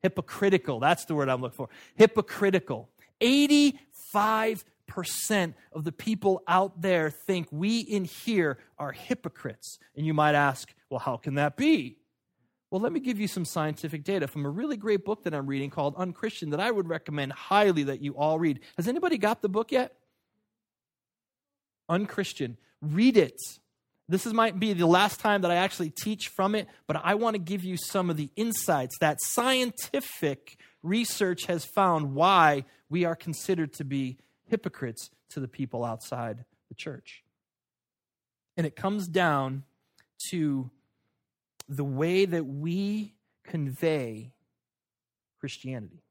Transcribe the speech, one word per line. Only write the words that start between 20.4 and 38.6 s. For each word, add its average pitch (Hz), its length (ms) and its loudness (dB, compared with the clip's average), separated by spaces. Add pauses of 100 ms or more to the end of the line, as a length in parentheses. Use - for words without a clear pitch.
Unchristian. 170 680 -2 (240)
Read 208 360 4
it. 156 220 4 (680)
This 190 180 0
is, 226 60 -4
might 220 260 2
be 214 140 0
the 170 140 2
last 180 340 4
time 208 220 2
that 175 80 2
I 175 60 4
actually 180 340 0
teach - 380 -6
from 202 260 0
it, 214 120 -4 (200)
but 226 100 -2
I 185 180 2
want 220 200 0
to 208 40 -2
give 180 240 -4
you 185 140 -4
some 180 340 -2
of 160 60 0
the 151 200 -4
insights 180 640 -2
that 151 220 2
scientific - 1400 -2 (240)
research 190 640 0
has 175 180 -2
found 160 500 2
why 156 500 6 (240)
we 175 160 0
are 165 100 0
considered 160 600 -4
to 156 100 -8
be 131 340 -6 (280)
hypocrites 147 640 -6 (200)
to - 100 -10
the 131 80 -8
people 120 360 -6
outside 117 600 -8 (240)
the - 60 -18
church. - 480 -16 (1300)
And 165 100 0